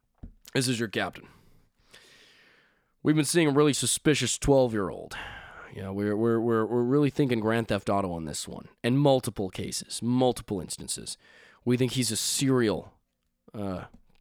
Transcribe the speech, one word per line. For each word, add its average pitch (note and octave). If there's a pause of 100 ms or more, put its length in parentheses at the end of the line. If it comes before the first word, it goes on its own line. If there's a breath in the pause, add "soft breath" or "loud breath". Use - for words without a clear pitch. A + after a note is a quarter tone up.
(520)
This B2+
is A#2+
your A2+
captain. F#2+ (1700 soft breath)
We've D#3
been D#3
seeing E3
a C#3
really D3
suspicious B2+
twelve-year-old. A2 (580 loud breath)
You G2
know, G2
we're, G2+
we're, A2+
we're, A2+
we're A#2+
really C3+
thinking B2
Grand A2
Theft G#2
Auto G2
on E2
this D#2
one. - (140)
And B2
multiple C3
cases, -
multiple A#2+
instances. - (480 loud breath)
We B2
think B2
he's A#2+
a G#2+
serial, B2 (640)
uh, G2 (360)